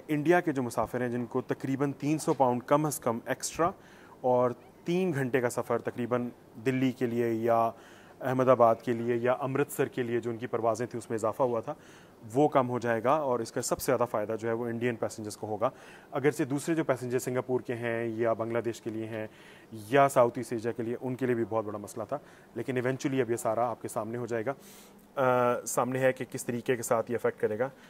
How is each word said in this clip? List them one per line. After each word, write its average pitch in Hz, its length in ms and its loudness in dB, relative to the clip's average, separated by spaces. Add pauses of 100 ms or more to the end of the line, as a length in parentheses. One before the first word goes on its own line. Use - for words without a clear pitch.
انڈیا 156 320 4
کے 165 120 0
جو 135 120 0
مسافر 117 380 -2
ہیں، 123 80 -2
جن 120 160 -4
کو 127 160 -2
تقریباً 135 500 -2
تین 151 260 -2
سو 160 160 0
pound 123 320 2
کم 147 200 4
از 147 140 -4
کم 117 260 -2
ایکسٹرا 160 460 -2 (500)
اور 123 300 4 (320)
تین 180 300 0
گھنٹے 131 280 0
کا 120 80 2
سفر 117 300 -2
تقریباً 120 500 -2 (360)
دلی 131 260 2
کے 123 140 -2
لیے 117 240 0
یا 113 420 4 (500)
احمد 127 280 2
آباد 117 260 8
کے 123 180 -4
لیے 117 220 0
یا 120 160 2
امرتسر 135 560 -2
کے 127 160 -4
لیے 117 160 -2
جو 117 120 -4
ان 113 60 -6
کی 120 100 -8
پروازیں 113 380 0
تھیں، 117 120 -8
اس - 120 -10
میں 113 80 -2
اضافہ 107 260 0
ہوا 120 160 0
تھا، 143 140 -8 (600)
وہ 147 140 4
کم 135 220 4
ہو 123 100 -2
جائے 113 240 0
گا 123 80 4
اور 135 280 2
اس 117 120 -6
کا 131 100 -4
سب - 180 -2
سے - 60 -8
زیادہ 120 260 2
فائدہ 110 280 -2
جو 113 80 -4
ہے 117 60 0
وہ 117 120 -4
Indian 117 300 -2
passengers 104 420 -6
کو 107 100 -10
ہوگا۔ 107 220 0 (420)
اگرچہ 147 320 0
دوسرے 143 320 -2
جو 160 80 0
پیسنجر 123 360 0
سنگاپور 127 420 -2
کے 120 140 -6
ہیں 117 320 -2
یا 113 260 0
بنگلہ 113 260 -2
دیش 113 220 -6
کے 117 80 -6
لیے 110 160 -6
ہیں 110 220 -8 (440)
یا 117 380 4
South 123 300 4
ایسٹ 123 140 -8
ایشیا 113 180 -4
کے 113 120 -6
لیے، 117 180 -4
ان 127 140 -4
کے 131 100 -4
لیے 123 100 2
بھی 113 140 0
بہت 110 160 -2
بڑا 107 120 -6
مسئلہ 104 320 -8
تھا، 143 80 -4 (380)
لیکن 117 200 -4
ایونچولی 131 460 0
اب 113 100 0
یہ 117 40 0
سارا 113 340 0
آپ 110 120 -8
کے - 60 -8
سامنے 113 300 -6
ہو 123 80 -6
جائے 110 200 -2
گا۔ 135 80 -2 (640)
آ، 123 460 4
سامنے 127 380 -2
ہے 131 140 4
کہ 127 180 -6
کس 131 140 -8
طریقے 120 300 0
کے 113 60 -6
ساتھ 113 300 0
یہ 117 40 -2
effect 117 240 0
کرے 107 200 0
گا 131 100 0 (200)